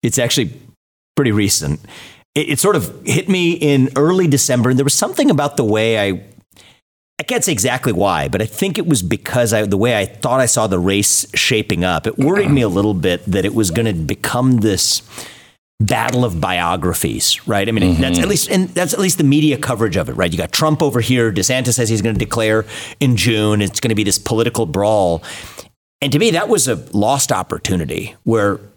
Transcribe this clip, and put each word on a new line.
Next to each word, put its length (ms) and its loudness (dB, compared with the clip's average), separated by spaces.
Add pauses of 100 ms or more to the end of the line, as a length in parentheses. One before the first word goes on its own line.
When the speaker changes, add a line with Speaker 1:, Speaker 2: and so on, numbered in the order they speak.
Speaker 1:
It's 160 -2
actually 340 -2 (600)
pretty 180 2
recent. 480 0 (540)
It, 160 -2
it 80 -2
sort 180 2
of 280 -6
hit 240 -2
me 240 2
in 440 2
early 320 2
December, 420 2
and 80 2
there 60 2
was 100 0
something 360 0
about 260 0
the 80 2
way 340 2
I, 240 -2 (960)
I 60 -6
can't 200 -2
say 80 0
exactly 400 0
why, 360 0
but 120 -2
I 60 -2
think 320 -4
it 80 -2
was 160 2
because 500 -2
I, 140 0
the 100 0
way 220 2
I 80 0
thought 340 -2
I 60 2
saw 220 0
the 100 0
race 560 0
shaping 500 0
up, 220 0
it 100 -4
worried 340 2
me 120 4
a 60 2
little 260 0
bit 320 -2
that 180 0
it 100 -2
was 160 0
gonna 220 0
become 680 0
this 440 0 (800)
battle 440 0
of 160 -2
biographies, 1040 -2
right? 220 0
I 40 -2
mean, 200 2
Speaker 2:
Mm-hmm. 100 2
Speaker 1:
that's 160 0
at 80 0
least, 240 0
and 200 0
that's 220 -2
at 60 -4
least 200 0
the 60 2
media 320 4
coverage 400 -2
of 120 -2
it, 60 -6
right? 160 0
You 60 -4
got 140 -4
Trump 320 0
over 180 0
here. 320 2
DeSantis 420 0
says 140 0
he's 140 0
gonna 160 0
declare 460 0 (340)
in 180 2
June. 460 2
It's 160 -2
gonna 160 0
be 100 0
this 140 -2
political 480 0
brawl. 560 0 (800)
And 120 -2
to 60 2
me, 120 4
that 180 0
was 180 2
a 100 0 (160)
lost 380 0
opportunity 960 -4
where 360 0 (160)